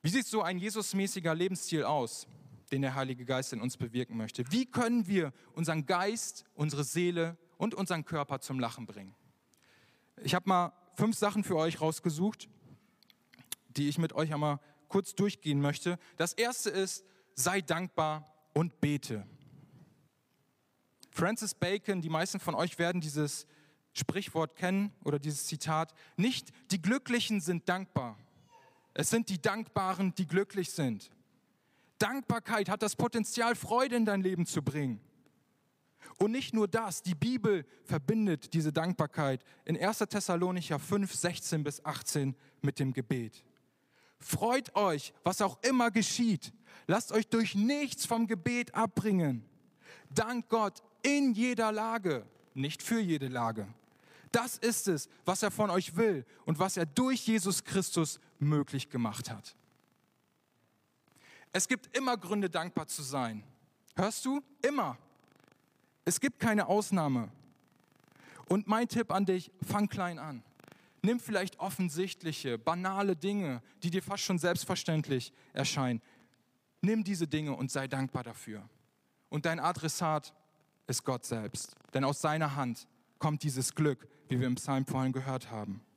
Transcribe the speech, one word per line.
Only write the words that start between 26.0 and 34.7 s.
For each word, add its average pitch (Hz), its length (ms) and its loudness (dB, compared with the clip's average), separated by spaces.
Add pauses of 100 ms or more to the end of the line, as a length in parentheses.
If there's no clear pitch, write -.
"Nicht 240 360 -2 (180)
die 190 100 -2
Glücklichen 220 640 0
sind 170 260 -2
dankbar, 160 500 -2 (760)
es - 160 0
sind 226 180 2
die 180 140 -4
Dankbaren, 190 720 0
die 185 120 0
glücklich 185 460 0
sind." 123 380 -2 (880)
Dankbarkeit 226 720 -2
hat 208 120 -2
das 214 140 -2
Potenzial, 233 600 0
Freude 247 400 0
in 226 100 4
dein 202 160 2
Leben 180 240 0
zu 160 160 -2
bringen. 135 380 -2 (1160)